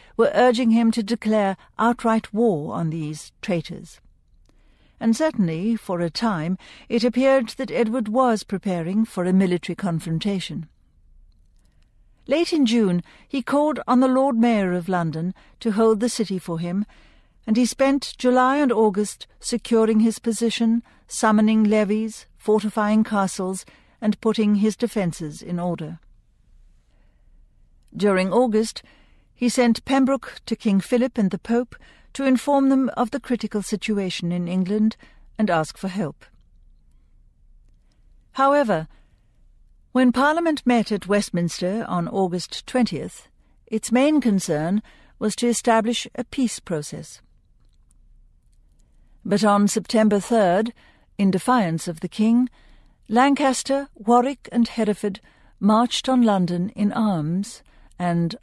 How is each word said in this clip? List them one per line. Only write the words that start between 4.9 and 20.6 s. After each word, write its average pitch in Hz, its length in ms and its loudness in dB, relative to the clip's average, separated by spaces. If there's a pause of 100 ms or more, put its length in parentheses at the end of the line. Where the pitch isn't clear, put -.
And 226 160 2
certainly, 220 580 0
for 180 260 -6
a 170 80 -2
time, 180 480 -2 (320)
it 220 140 0
appeared 254 540 2
that 254 160 -8
Edward 220 340 -2
was 233 380 0
preparing 190 600 -4
for 180 200 -4
a 185 80 2
military 185 420 2
confrontation. 165 920 -6 (1600)
Late 311 240 0
in 302 120 2
June, 208 380 2 (240)
he 269 160 -6
called 294 460 0
on 247 100 4
the 262 100 4
Lord 262 300 2
Mayor 214 340 2
of 180 160 -4
London 170 460 -2 (240)
to 226 140 -2
hold 220 260 2
the 240 100 0
city 196 300 -4
for 165 220 -6
him, 175 260 -4 (600)
and 214 100 0
he 247 100 2
spent 277 500 0
July 254 420 2
and 285 120 2
August 208 560 0 (140)
securing 220 600 2
his 226 200 2
position, 226 640 0 (240)